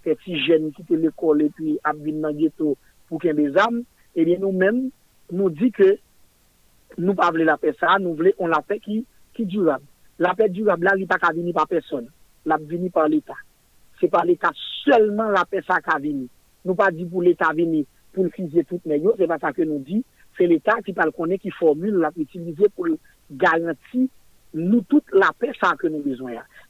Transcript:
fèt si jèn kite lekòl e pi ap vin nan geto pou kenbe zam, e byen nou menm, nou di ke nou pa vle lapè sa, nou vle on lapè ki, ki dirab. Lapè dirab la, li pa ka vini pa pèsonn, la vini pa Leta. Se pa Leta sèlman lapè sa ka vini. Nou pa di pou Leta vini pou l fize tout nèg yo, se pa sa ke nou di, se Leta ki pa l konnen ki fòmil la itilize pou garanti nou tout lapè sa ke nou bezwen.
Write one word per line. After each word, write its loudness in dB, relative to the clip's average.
fèt -2
si -6
jèn 2
kite -2
lekòl 2
e 2
pi -2
ap -2
vin -6
nan -4
geto 0
pou -8
kenbe 0
zam, 0
e 2
byen 2
nou -2
menm, 2
nou 0
di 0
ke 4
nou 0
pa 4
vle 2
lapè 2
sa, 2
nou -2
vle 4
on -2
lapè -2
ki, -4
ki -4
dirab. 0
Lapè 2
dirab 0
la, 4
li -2
pa 0
ka 2
vini -4
pa 0
pèsonn, -4
la 2
vini -6
pa 2
Leta. -2
Se 2
pa 2
Leta 0
sèlman 0
lapè 0
sa 0
ka 0
vini. -4
Nou -2
pa 4
di -4
pou -6
Leta 2
vini 0
pou 0
l -2
fize -2
tout -8
nèg 0
yo, 2
se 2
pa -4
sa -4
ke -2
nou -4
di, -4
se 4
Leta 2
ki -8
pa 0
l -2
konnen -4
ki -8
fòmil 0
la 2
itilize -2
pou -4
garanti -2
nou 2
tout 0
lapè 2
sa 2
ke -2
nou -6
bezwen. -8